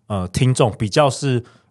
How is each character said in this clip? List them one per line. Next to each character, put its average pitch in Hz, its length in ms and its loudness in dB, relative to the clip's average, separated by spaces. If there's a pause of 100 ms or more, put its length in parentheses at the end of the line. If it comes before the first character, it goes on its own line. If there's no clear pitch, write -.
呃， 92 220 -4
听 127 220 2
众 113 240 2
比 107 140 -4
较 147 180 4
是、 131 360 -2 (260)